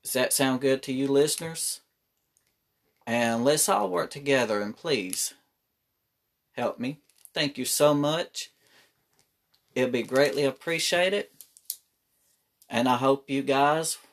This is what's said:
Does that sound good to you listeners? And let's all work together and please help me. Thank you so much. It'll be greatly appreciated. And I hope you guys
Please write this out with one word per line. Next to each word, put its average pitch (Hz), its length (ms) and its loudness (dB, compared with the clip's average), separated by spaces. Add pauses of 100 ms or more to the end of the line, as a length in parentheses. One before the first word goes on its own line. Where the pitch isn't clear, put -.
Does - 80 -10
that 127 220 0
sound 131 260 2
good 131 240 0
to 135 100 -8
you 135 140 -2
listeners? 151 720 0 (1300)
And 117 400 0
let's - 240 2
all 196 200 0
work 175 200 -4
together 127 520 0
and 104 140 -8
please 107 600 -4 (1160)
help - 280 -4
me. 131 180 -6 (360)
Thank 147 240 -4
you 127 60 -6
so 147 300 4
much. 147 580 -2 (1200)
It'll 127 160 0
be 120 100 -2
greatly 131 420 2
appreciated. 170 840 -2 (1400)
And 120 220 0
I 123 60 4
hope 135 340 2
you 139 140 -4
guys 143 560 2 (140)